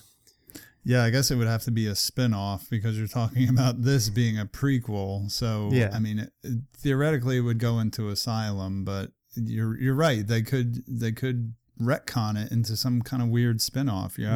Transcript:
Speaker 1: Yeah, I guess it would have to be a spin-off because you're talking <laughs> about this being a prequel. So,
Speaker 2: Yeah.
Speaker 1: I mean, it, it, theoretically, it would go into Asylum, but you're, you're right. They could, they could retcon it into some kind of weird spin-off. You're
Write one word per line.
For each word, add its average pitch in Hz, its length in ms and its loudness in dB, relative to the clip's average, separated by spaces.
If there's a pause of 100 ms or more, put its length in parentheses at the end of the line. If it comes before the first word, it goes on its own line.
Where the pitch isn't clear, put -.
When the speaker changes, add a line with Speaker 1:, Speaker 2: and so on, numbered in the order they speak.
(840)
Speaker 1:
Yeah, 123 200 4
I 113 80 4
guess 135 180 2
it 135 60 2
would 117 120 4
have 113 160 0
to 120 80 -2
be 113 140 2
a 104 100 0
spin-off 101 760 0
because 110 280 -2
you're 110 100 -2
talking 120 420 0
<laughs> 131 60 4
about 123 280 2
this 123 260 2
being 110 300 0
a 104 60 -4
prequel. 101 840 -2
So, 107 420 -2
Speaker 2:
Yeah. 120 220 4
Speaker 1:
I 110 60 -2
mean, 107 200 -2
it, - 140 -10 (100)
it, 120 160 -4 (160)
theoretically, 135 640 2
it 123 40 2
would 117 180 2
go 117 200 2
into 110 300 -2
Asylum, 101 720 -2
but 98 280 -4 (240)
you're, 113 440 -2
you're 131 160 2
right. 131 300 2
They 113 160 2
could, 120 460 0
they 113 240 -2
could 120 420 -2 (260)
retcon 107 640 0
it - 80 -8
into 113 240 0
some 123 260 0
kind 123 200 -4
of 117 80 0
weird 117 320 2
spin-off. 101 560 -4
You're 107 180 -2